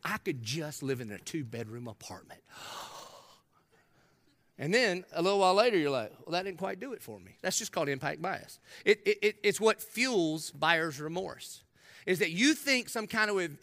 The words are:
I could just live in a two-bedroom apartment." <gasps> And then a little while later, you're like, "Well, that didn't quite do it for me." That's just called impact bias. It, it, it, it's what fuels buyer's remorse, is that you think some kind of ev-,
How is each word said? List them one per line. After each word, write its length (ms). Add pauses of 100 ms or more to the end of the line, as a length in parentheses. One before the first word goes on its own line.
I 140
could 240
just 400
live 180
in 120
a 80
two-bedroom 680
apartment." 640
<gasps> 380 (1700)
And 140
then 420
a 100
little 160
while 160
later, 220
you're 120
like, 220 (120)
"Well, 100
that 100
didn't 160
quite 200
do 140
it 80
for 180
me." 220
That's 160
just 140
called 180
impact 320
bias. 380 (260)
It, 200
it, 160
it, 200
it's 180
what 220
fuels 680
buyer's 500
remorse, 640 (420)
is 140
that 100
you 240
think 340
some 200
kind 240
of 80
ev-, 240